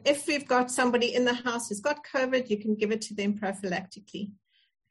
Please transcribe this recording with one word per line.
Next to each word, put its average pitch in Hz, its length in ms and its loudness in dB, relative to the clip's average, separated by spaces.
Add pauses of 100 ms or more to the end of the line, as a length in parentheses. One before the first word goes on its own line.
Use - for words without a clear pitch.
if 285 220 2
we've 294 200 0
got 247 240 2
somebody 247 420 2
in 247 120 2
the 247 80 4
house 240 340 -4
who's - 140 -6
got 294 240 -2
covid, 254 440 0
you 208 80 2
can 214 180 0
give 208 160 0
it 220 100 -2
to - 120 -12
them 202 240 0
prophylactically. 196 920 -6 (600)